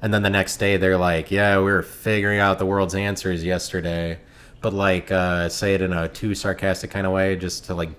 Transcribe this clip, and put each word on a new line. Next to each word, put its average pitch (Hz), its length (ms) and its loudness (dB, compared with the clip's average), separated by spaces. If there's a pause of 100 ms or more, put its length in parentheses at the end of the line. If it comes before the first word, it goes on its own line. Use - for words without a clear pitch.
and 104 120 0
then 104 100 2
the 101 60 2
next 98 280 0
day 101 200 2
they're 92 200 4
like, 85 340 2
Yeah, 101 260 4
we 95 80 4
were 98 180 2
figuring 104 560 0
out 98 200 2
the 98 60 0
world's 95 300 0
answers 95 480 -2
yesterday, 85 760 -4 (420)
but, 107 120 -2
like, 98 380 0
uh, 90 380 2
say 98 260 0
it 95 60 2
in 92 120 0
a 82 140 -2
too 104 280 -4
sarcastic 95 560 -2
kind 98 140 -4
of 92 80 0
way 95 220 2
just 90 300 -6
to, 92 100 -6
like 82 240 -6